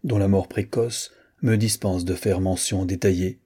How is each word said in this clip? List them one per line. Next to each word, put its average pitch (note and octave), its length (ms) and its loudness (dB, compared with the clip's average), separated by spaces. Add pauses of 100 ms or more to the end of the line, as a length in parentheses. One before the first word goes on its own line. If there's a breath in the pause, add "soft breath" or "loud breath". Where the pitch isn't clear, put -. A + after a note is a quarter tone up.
dont A#2+ 140 0
la G2 100 2
mort G2 200 4
précoce - 640 -4 (300 soft breath)
me A2+ 160 4
dispense G2+ 480 0
de F2+ 100 -2
faire F#2+ 260 0
mention F#2+ 440 -2
détaillée. F#2 600 0